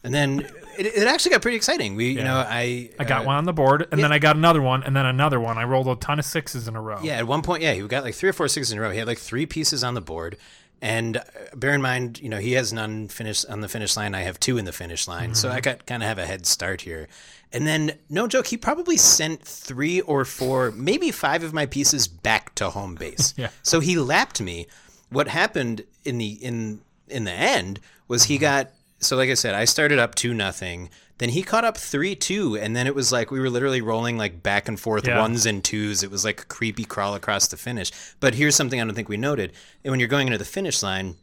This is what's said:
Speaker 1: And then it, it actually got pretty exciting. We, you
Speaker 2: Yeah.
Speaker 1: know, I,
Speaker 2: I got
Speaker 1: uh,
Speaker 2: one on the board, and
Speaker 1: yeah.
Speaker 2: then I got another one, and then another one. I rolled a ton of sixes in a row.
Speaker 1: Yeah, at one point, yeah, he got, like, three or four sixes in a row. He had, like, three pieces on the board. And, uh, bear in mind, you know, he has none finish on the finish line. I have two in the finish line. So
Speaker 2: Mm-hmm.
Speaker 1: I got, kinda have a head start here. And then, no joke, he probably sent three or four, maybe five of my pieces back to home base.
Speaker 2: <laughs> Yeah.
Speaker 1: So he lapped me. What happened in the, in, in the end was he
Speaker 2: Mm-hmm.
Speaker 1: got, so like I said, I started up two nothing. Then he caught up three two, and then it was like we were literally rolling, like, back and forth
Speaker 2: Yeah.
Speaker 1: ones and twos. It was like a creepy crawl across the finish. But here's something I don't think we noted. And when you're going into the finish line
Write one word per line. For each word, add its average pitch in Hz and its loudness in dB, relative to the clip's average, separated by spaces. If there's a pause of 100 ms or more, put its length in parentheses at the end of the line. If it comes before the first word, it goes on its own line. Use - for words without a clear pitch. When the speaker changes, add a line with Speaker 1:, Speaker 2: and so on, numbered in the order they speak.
Speaker 1:
And 139 -2
then 139 2 (360)
it, 196 -2
it 220 2
actually 339 4
got 262 6
pretty 185 2
exciting. 143 0
We, 117 2
you 135 0
Speaker 2:
Yeah. 135 -2
Speaker 1:
know, 131 2 (100)
I, 120 -2 (100)
Speaker 2:
I 139 -2
got 135 2
Speaker 1:
uh, 113 -4
Speaker 2:
one 139 2
on 156 2
the 175 0
board, 143 4
and 151 2
Speaker 1:
yeah. - 6
Speaker 2:
then 147 4
I 151 6
got 151 8
another 160 6
one, 127 2
and 135 -2
then 135 4
another 131 4
one. 113 0
I 117 0
rolled 131 2
a 127 2
ton 147 -2
of 139 -2
sixes 127 -6
in 110 -8
a 110 -6
row. 110 -6
Speaker 1:
Yeah, 156 -4
at 117 0
one 143 0
point, 165 0
yeah, 156 4
he 95 0
got, 135 -2
like, 117 -6
three - 0
or 190 4
four 147 0
sixes 123 -2
in 107 -4
a - -2
row. 107 -2
He 98 -4
had, 113 -4
like, 117 -2
three 139 -4
pieces 151 -2
on 123 -2
the 113 -4
board. 82 -8 (460)
And, 113 -2
uh, 120 -4 (320)
bear 135 0
in 143 2
mind, 123 -2
you 131 -10
know, 107 -4
he 117 -2
has 120 2
none 110 -6
finish 107 -4
on 107 -8
the 104 -6
finish 107 -2
line. 104 -4
I 92 -4
have 90 -6
two 127 2
in 101 -2
the 87 -8
finish 85 -6
line. 92 -6
So 110 2
Speaker 2:
Mm-hmm. 127 -2
Speaker 1:
I 123 -4
got, 127 -4
kinda 117 -6
have 107 -2
a 87 -4
head 92 -8
start 90 -2
here. 80 -12 (460)
And 131 -2
then, 156 0 (120)
no 196 -2
joke, 254 0
he 233 -4
probably 330 0
sent - 4
three 156 -4
or 139 2
four, 127 0
maybe 208 0
five 160 0
of 156 -8
my 151 0
pieces - 0
back 110 0
to 95 -2
home 95 -8
base. - -2
Speaker 2:
<laughs> - -8
Yeah. 120 -6 (100)
Speaker 1:
So - 4
he 175 2
lapped 147 2
me. 87 -6 (420)
What 143 0
happened 135 0 (180)
in 123 -2
the, 107 -2 (120)
in, 113 -4 (260)
in 135 -4
the 95 -4
end 98 0 (300)
was 120 4
he 147 2
Speaker 2:
Mm-hmm. 135 0
Speaker 1:
got, 139 2 (280)
so - 0
like 131 4
I 131 2
said, 117 0
I 107 0
started 147 4
up 120 2
two 120 0
nothing. 90 -4 (280)
Then 120 -2
he 156 0
caught 226 0
up 220 0
three 175 -2
two, 185 -2
and 107 -4
then 123 0
it 143 0
was 127 2
like 120 0
we 135 -2
were 131 2
literally 127 0
rolling, 113 0
like, 92 -4
back 101 0
and 104 -4
forth 107 0
Speaker 2:
Yeah. 120 4
Speaker 1:
ones 113 2
and 101 0
twos. 104 -2
It 98 -6
was 98 -4
like 107 -2
a - -16
creepy 110 -4
crawl 101 -2
across 98 0
the - -8
finish. 117 -6 (300)
But 131 6
here's 147 4
something 127 2
I 113 0
don't 104 -4
think 104 -6
we 104 -2
noted. 123 -2 (320)
And 135 -4
when 131 2
you're 123 4
going 135 2
into 113 0
the 101 -4
finish - -2
line 95 -4